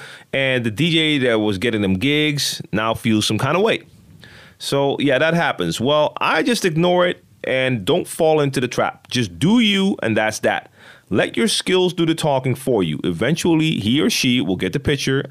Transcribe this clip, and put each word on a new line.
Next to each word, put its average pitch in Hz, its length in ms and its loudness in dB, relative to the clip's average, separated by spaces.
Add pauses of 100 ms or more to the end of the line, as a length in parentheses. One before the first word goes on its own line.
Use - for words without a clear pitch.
(340)
and 131 320 0
the 113 60 -2
D 151 200 -2
J 156 280 2
that 120 220 2
was 107 160 0
getting 107 240 -2
them 95 140 2
gigs 147 680 -2 (100)
now 110 220 0
feels 107 320 0
some 110 120 0
kind 139 200 0
of 196 60 2
way." 214 200 0 (760)
So, 139 400 0
yeah, 131 200 2
that 160 140 2
happens. 117 480 0
Well, 147 400 2
I 254 220 2
just 240 220 0
ignore 180 420 2
it - 160 -6 (200)
and 131 400 -2
don't 160 240 0
fall 156 320 2
into 139 220 0
the 123 60 0
trap. - 420 -4
Just 95 300 -4
do 214 200 4
you, 202 440 2
and 110 120 0
that's 110 240 0
that. 104 320 -2 (380)
Let 117 260 -2
your 226 120 2
skills 185 460 0
do 170 120 -2
the 160 80 2
talking 135 420 0
for 113 280 0
you. 76 200 -2
Eventually, 160 760 0
he 120 220 0
or - 80 0
she 127 300 2
will 92 180 -2
get 95 160 -2
the 151 60 -2
picture 135 520 -2